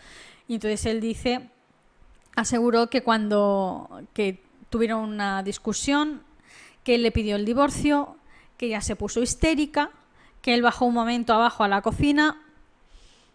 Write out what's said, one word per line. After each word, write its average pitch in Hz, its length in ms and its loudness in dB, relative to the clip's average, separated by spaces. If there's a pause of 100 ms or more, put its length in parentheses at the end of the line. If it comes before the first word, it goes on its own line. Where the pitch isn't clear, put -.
(480)
Y 233 60 -6
entonces 214 320 -4
él 226 140 -2
dice, 240 500 -4 (840)
aseguró 233 560 2
que 247 120 0
cuando, 202 1000 0 (100)
que 196 300 -4 (280)
tuvieron 226 300 0
una 202 440 -4
discusión, 277 800 -2 (640)
que 247 100 2
él 240 80 2
le 226 80 2
pidió 214 260 -2
el 208 80 -2
divorcio, 277 720 0 (400)
que 247 100 -6
ella 220 140 -4
se 214 140 -6
puso 208 280 -4
histérica, 302 680 0 (520)
que 247 120 2
él 240 80 2
bajó 240 220 2
un 240 100 2
momento 233 400 0
abajo 226 300 2
a 202 40 2
la 196 140 0
cocina 294 580 2 (960)